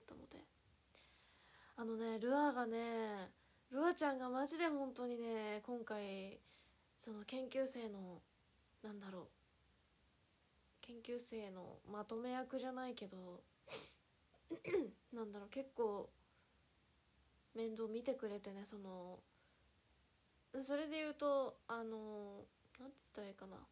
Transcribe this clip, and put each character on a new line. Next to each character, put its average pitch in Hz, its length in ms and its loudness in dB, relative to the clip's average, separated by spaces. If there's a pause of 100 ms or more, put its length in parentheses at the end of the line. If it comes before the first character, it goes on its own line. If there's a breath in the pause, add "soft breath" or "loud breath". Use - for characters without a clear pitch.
た - 80 -12
の - 140 -14
で。 - 160 -14 (1300 loud breath)
あ 233 80 -4
の 226 120 0
ね、 226 220 2
ル 240 180 6
ア 294 140 8
ー 247 40 2
が 247 120 2
ね、 226 640 0 (400 loud breath)
ル 277 160 4
ア 349 80 8
ち 320 100 8
ゃ 285 80 6
ん 262 60 2
が 254 100 -2
マ 262 180 4
ジ 311 120 4
で 339 100 6
本 277 240 2
当 247 140 -2
に 240 100 0
ね、 220 460 0
今 240 220 -4
回、 196 560 -4 (580 loud breath)
そ 226 140 -4
の 208 120 -6
研 254 240 -2
究 262 180 2
生 240 220 4
の、 190 320 -8 (640)
な 110 100 -8
ん 202 80 -10
だ 196 100 -10
ろ 185 100 -6
う、 156 60 -10 (1600)
研 240 200 -12
究 240 160 -2
生 220 320 2
の 185 280 -10 (120)
ま 208 140 -4
と 226 120 -4
め 247 160 -2
役 254 260 -2
じ 247 80 -2
ゃ 262 60 -2
な 254 160 -2
い 247 60 -4
け 214 120 -6
ど、 185 360 -10 (1080 loud breath)
<clears throat> - 640 0
な 226 100 -2
ん 208 80 -8
だ 202 60 -6
ろ 202 80 -8
う、 - 20 -16
結 269 260 -4
構 208 360 2 (1400 loud breath)
面 226 220 -2
倒 226 120 0
見 226 140 -2
て 254 120 2
く 233 140 -2
れ 202 120 -4
て 202 120 -8
ね、 196 120 -8
そ 214 140 4
の、 185 420 -10 (1400 loud breath)
そ 277 140 6
れ 302 120 2
で 311 80 -2
言 302 140 0
う 294 40 -6
と、 277 420 2 (120)
あ 233 160 -2
の、 214 600 -8 (360)
な 262 80 -14
ん - 20 -12
て 285 120 -18
言 - 80 -6
っ - 40 -18
た 208 80 -6
ら 202 60 -8
い - 20 -10
い 196 40 -12
か 190 120 -12
な。 190 100 -12 (160)